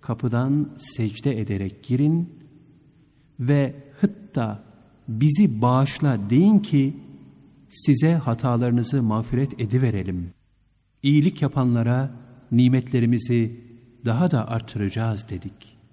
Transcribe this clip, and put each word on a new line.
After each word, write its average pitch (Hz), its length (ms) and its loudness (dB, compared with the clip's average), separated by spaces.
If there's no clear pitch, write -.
kapıdan 127 760 -2
secde 113 600 -6
ederek 98 440 -6
girin 151 460 0
ve 135 360 0
hıtta 113 640 -4
bizi 135 540 2
bağışla 127 680 0
deyin 196 300 6
ki 143 380 0
size 151 440 2
hatalarınızı 123 920 0
mağfiret 117 560 -2
ediverelim. 98 720 -2
İyilik 147 380 2
yapanlara 127 720 0
nimetlerimizi 120 1080 2
daha 143 260 0
da 117 160 -2
artıracağız." 113 840 -4
dedik. - 480 -14